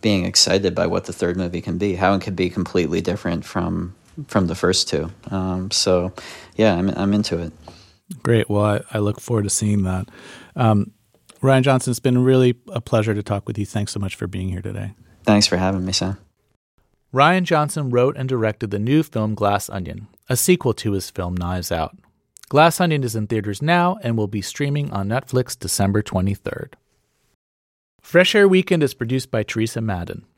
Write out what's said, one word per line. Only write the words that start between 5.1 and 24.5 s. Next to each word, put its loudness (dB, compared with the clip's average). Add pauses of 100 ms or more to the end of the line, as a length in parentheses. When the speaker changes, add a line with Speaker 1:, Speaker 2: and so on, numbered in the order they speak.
Speaker 1:
Um, -4
so, 0 (420)
yeah, 4
I'm, 0
I'm 0
into 0
it. -6 (720)
Speaker 2:
Great. 2
Well, 2
I, 0 (100)
I -4
look -2
forward -2
to -4
seeing 0
that. -4 (460)
Um, 2 (500)
Rian 6
Johnson, 2
it's -4
been 2
really 6 (120)
a -6
pleasure 0
to -4
talk -4
with -6
you. -4
Thanks -4
so -6
much -6
for -6
being -6
here -6
today. -8 (300)
Speaker 1:
Thanks 4
for 0
having 0
me, -4
Sam. -4 (960)
Speaker 2:
Rian 4
Johnson 0
wrote 2
and -4
directed -2
the -4
new 2
film -2
Glass 0
Onion, -8 (200)
a 0
sequel 2
to -4
his -2
film -4
Knives -4
Out. -4 (540)
Glass 4
Onion 0
is -4
in -4
theaters -4
now 2
and -2
will 0
be -4
streaming -4